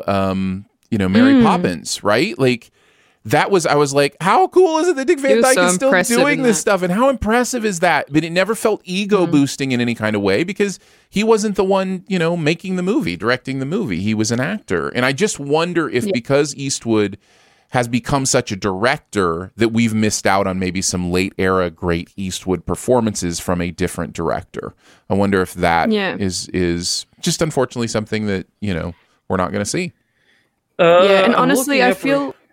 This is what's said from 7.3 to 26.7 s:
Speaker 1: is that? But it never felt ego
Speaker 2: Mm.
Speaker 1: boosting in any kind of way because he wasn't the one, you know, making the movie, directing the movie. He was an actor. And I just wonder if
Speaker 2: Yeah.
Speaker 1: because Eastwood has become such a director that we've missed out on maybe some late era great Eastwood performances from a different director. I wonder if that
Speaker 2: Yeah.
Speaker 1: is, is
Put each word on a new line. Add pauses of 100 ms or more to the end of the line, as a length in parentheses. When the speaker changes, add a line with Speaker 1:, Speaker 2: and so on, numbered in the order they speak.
Speaker 1:
is
that?
But
it
never
felt
ego
Speaker 2:
Mm.
Speaker 1:
boosting
in
any
kind
of
way
because (300)
he
wasn't
the
one,
you
know,
making
the
movie,
directing
the
movie.
He
was
an
actor.
And
I
just
wonder
if
Speaker 2:
Yeah.
Speaker 1:
because
Eastwood (540)
has
become
such
a
director
that
we've
missed
out
on
maybe
some
late
era
great
Eastwood
performances
from
a
different
director. (340)
I
wonder
if
that
Speaker 2:
Yeah.
Speaker 1:
is,
is (140)